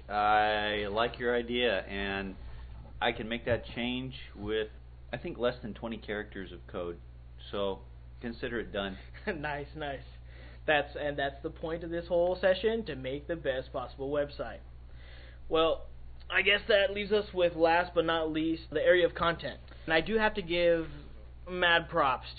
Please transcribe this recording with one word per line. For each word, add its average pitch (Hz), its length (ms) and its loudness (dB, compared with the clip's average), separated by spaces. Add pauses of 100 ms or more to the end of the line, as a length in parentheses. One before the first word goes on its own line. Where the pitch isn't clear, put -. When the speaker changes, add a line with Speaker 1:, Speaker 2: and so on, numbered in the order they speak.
Speaker 1:
I 107 840 4
like 117 300 0
your 120 160 2
idea, 120 460 2
and 98 540 -4 (640)
I 117 100 4
can 117 160 -4
make 120 180 -4
that 117 180 2 (120)
change 127 380 -4 (240)
with, 107 300 -2 (440)
I - 60 -4
think, 170 200 -8
less 120 240 2
than 104 120 -8
twenty 113 240 -6
characters 101 560 -6
of 87 140 -14
code. 87 300 -6 (540)
So, 98 280 -2 (420)
consider 117 400 -4
it 92 100 -8
done. 98 260 -4 (280)
Speaker 2:
<laughs> 208 100 -2
Nice, 143 400 -6
nice. 143 300 -6 (600)
That's, 147 320 4
and 143 200 -2
that's 139 240 -2
the 160 80 -4
point 165 340 -6
of 170 60 -6
this 170 180 -4
whole 175 320 4
session, 214 460 4
to 147 100 -6
make 131 320 -6
the 170 80 -2
best 131 380 -2
possible 135 380 -6
website. 143 480 -4 (880)
Well, 160 380 4 (440)
I 185 120 4
guess 202 260 6
that 196 240 6
leaves 202 200 -4
us 208 200 4
with, 175 240 4
last 165 380 4
but 165 100 4
not 165 280 2
least, 160 400 0
the 151 120 2
area 175 220 8
of 160 80 2
content. 160 460 0 (260)
And 160 80 2
I 160 80 6
do 196 160 2
have 214 180 4
to 208 60 -2
give 170 460 4 (600)
mad 175 400 4
props 139 400 2 (120)